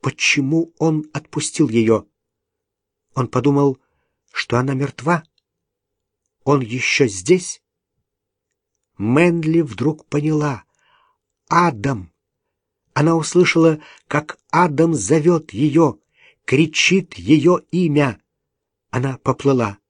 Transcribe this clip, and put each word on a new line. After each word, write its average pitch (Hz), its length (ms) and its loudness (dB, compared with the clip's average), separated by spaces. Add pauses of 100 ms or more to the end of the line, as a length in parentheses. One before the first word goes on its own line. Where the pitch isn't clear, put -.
Почему 147 760 -2
он 156 360 -2
отпустил - 560 -4
её? 110 360 2 (1120)
Он 127 100 -2
подумал, 139 520 0 (520)
что - 280 -4
она 135 160 -4
мертва. 143 480 -4 (1200)
Он 139 180 2
ещё 127 460 0
здесь? 107 560 -2 (1300)
Мэнли 160 680 0
вдруг 147 440 -4
поняла. 147 600 -4 (840)
Адам! 127 640 -2 (800)
Она 156 220 2
услышала, 165 640 2 (280)
как - 300 -4 (140)
Адам 165 420 2
зовёт 151 560 0
её, 143 500 0 (460)
кричит 165 680 0
её 147 420 2 (140)
имя. 147 500 0 (720)
Она 127 260 -4
поплыла. 123 640 -2 (100)